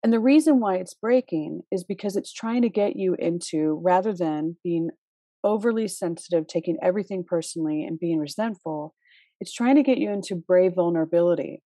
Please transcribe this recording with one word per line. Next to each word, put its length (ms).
And 80
the 80
reason 400
why 160
it's 180
breaking 680
is 100
because 320
it's 180
trying 300
to 60
get 260
you 240
into, 640
rather 300
than 500
being 280
overly 460
sensitive, 580
taking 340
everything 460
personally 580
and 140
being 220
resentful, 760
it's 120
trying 220
to 80
get 160
you 140
into 240
brave 400
vulnerability. 880